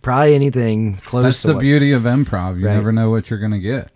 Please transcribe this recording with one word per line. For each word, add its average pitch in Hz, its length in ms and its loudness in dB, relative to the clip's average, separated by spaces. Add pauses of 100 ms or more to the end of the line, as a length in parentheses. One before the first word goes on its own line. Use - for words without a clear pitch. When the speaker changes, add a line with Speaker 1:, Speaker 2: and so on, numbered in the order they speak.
Speaker 1:
probably 143 320 4
anything 113 680 0
close 123 200 -2
Speaker 2:
That's 131 180 2
Speaker 1:
to 147 60 0
Speaker 2:
the 156 60 2
Speaker 1:
what 123 60 -2
Speaker 2:
beauty 143 320 2
of 123 120 2
improv. 104 540 -2
You 95 80 -2
Speaker 1:
Right. 101 80 0
Speaker 2:
never 104 180 0
know 113 180 0
what 110 200 -2
you're 110 100 -6
gonna 104 200 -4
get. 113 360 -6